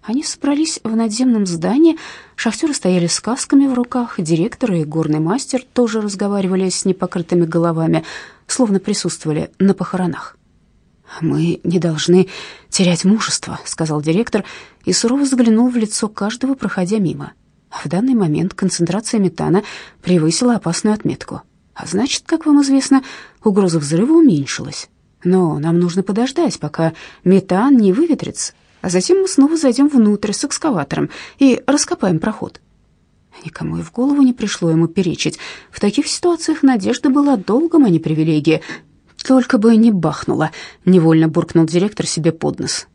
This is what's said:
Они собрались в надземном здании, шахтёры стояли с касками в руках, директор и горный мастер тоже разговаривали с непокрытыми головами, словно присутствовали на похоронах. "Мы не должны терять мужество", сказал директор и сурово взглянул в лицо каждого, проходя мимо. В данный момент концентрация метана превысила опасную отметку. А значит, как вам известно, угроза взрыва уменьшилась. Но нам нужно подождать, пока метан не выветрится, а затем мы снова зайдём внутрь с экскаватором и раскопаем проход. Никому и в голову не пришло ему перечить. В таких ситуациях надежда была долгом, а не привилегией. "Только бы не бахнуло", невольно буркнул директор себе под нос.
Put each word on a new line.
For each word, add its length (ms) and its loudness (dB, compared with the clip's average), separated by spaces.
Они 200 -4
собрались 600 -4
в 120 -4
надземном 500 0
здании, 520 2
шахтёры 380 -4
стояли 340 0
с 120 -2
касками 480 2
в 60 0
руках, 440 -4
директор 540 -2
и 120 0
горный 360 -2
мастер 440 -2
тоже 280 0
разговаривали 680 -2
с 160 -6
непокрытыми 600 -2
головами, 580 0
словно 320 0
присутствовали 800 -4
на 140 0
похоронах. 640 -6
"Мы 440 -2
не 160 0
должны 500 2
терять 340 0
мужество", 600 -2
сказал 360 -4
директор 440 -2
и 80 0
сурово 300 0
взглянул 460 2
в 60 -4
лицо 320 -4
каждого, 460 -4
проходя 460 -4
мимо. 340 -4
В 200 -12
данный 240 0
момент 400 0
концентрация 680 -2
метана 440 0
превысила 540 2
опасную 380 -2
отметку. 480 -6
А 120 -16
значит, 400 -4
как 200 -4
вам 160 6
известно, 420 2
угроза 360 2
взрыва 340 0
уменьшилась. 760 2
Но 360 2
нам 200 0
нужно 240 0
подождать, 560 -2
пока 340 -4
метан 540 4
не 160 4
выветрится, 600 -2
а 80 -4
затем 320 2
мы 60 0
снова 300 2
зайдём 300 2
внутрь 440 2
с 120 -6
экскаватором 680 -4
и 280 4
раскопаем 520 0
проход. 420 -6
Никому 320 -8
и 40 -6
в 100 -12
голову 300 0
не 120 4
пришло 360 -2
ему 180 2
перечить. 520 -2
В 80 -18
таких 280 0
ситуациях 560 -2
надежда 460 2
была 280 2
долгом, 480 2
а 40 4
не 100 4
привилегией. 640 0
"Только 340 2
бы 180 6
не 160 6
бахнуло", 600 -2
невольно 420 6
буркнул 380 2
директор 400 -2
себе 260 -2
под 280 -6
нос. 360 -8